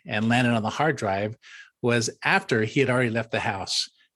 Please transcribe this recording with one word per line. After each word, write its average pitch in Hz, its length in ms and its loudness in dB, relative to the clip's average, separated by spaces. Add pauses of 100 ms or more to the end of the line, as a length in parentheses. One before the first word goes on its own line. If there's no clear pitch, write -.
and 110 220 0
landed 120 240 4
on 113 100 0
the 107 60 -4
hard 147 260 0
drive 104 400 -2 (460)
was 120 280 2 (140)
after 151 400 2
he 110 160 -2
had 127 100 2
already 123 200 2
left 113 220 -4
the 113 100 0
house. - 480 -4 (260)